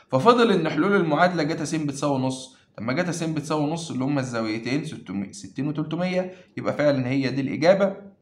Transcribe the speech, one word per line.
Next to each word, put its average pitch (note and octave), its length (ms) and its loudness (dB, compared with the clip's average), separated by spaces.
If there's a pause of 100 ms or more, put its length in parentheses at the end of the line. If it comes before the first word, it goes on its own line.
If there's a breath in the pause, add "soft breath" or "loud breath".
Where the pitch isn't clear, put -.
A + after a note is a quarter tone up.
(120)
ففضل A3+ 400 6
إن E3 180 2
حلول E3 260 2
المعادلة E3+ 480 2
جتا D#3 220 -2
س D#3+ 100 -4
بتساوي C#3+ 440 0
نص. - 380 -4 (200 soft breath)
طب G2+ 60 -10
ما A#2+ 100 -2
جتا F3 180 -2
س D#3+ 120 -6
بتساوي D#3 480 -2
نص E3 200 -8
اللي B2+ 120 -2
هما C#3 180 0
الزاويتين A#2+ 640 -2
ستمية، G2+ 460 -8
ستين - 360 -8
وتلتمية، F3 680 -2 (240 loud breath)
يبقى - 160 -4
فعلًا C#3 340 2
هي C3 220 0
دي C3+ 120 -2
الإجابة F#3 540 2 (260)